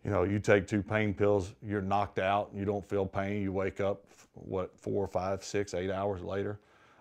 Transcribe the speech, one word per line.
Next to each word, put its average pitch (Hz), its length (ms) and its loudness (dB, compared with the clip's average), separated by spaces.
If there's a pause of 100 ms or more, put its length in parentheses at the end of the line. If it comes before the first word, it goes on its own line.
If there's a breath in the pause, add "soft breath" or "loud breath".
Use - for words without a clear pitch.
you 104 60 -2
know, 95 140 4
you 101 160 2
take 101 260 6
two 104 160 0
pain 107 320 0
pills, 101 480 2
you're 104 180 -2
knocked 98 380 0
out, 101 360 2
you 98 100 -2
don't 101 200 0
feel 98 220 0
pain, 101 360 -2
you 95 100 -2
wake 95 280 -2
up, 98 240 -2 (300)
what, - 440 -6
four, 104 280 -2
five, 95 380 -2
six, 101 300 -4
eight 90 160 -2
hours 95 320 -2
later. 101 360 -4 (420 soft breath)